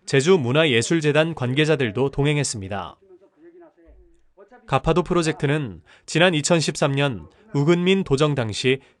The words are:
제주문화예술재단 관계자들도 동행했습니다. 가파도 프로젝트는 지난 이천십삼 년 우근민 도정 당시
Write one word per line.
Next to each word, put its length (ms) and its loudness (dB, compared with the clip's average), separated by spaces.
제주문화예술재단 1300 2
관계자들도 760 0
동행했습니다. 840 -4
가파도 380 -2
프로젝트는 800 -4
지난 280 2
이천십삼 560 0
년 380 -4
우근민 480 2
도정 320 0
당시 460 -2